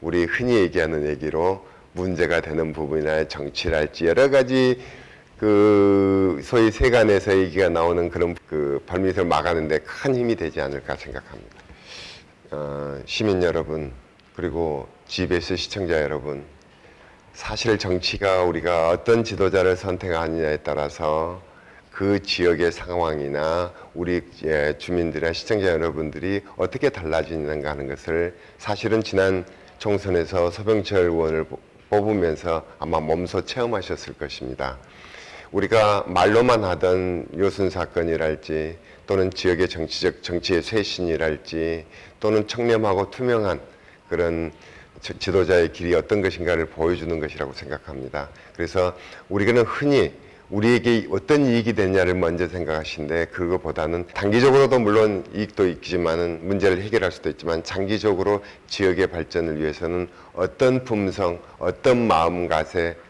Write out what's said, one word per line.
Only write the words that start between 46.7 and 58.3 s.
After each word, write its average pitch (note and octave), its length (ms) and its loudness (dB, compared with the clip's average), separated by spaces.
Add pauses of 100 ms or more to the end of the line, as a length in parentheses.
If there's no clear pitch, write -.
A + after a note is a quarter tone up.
것이라고 D2 360 -8
생각합니다. C#2+ 760 -10 (260)
그래서 F2+ 420 0 (320)
우리는 G2+ 340 2
흔히 A#2+ 500 2 (380)
우리에게 A2+ 600 2
어떤 C#3+ 360 2
이익이 A#2 280 2
되냐를 F#2 400 4
먼저 F2 340 0
생각하시는데 D#2+ 800 -4
그거보다는 F2 840 -4
단기적으로도 B2+ 720 4
물론 G#2 520 4
이익도 G2 360 0
있지만은 E2+ 760 -2
문제를 F#2 400 2
해결할 G2+ 300 0
수도 - 180 -6
있지만 E2 320 -4
장기적으로 G2 800 0 (240)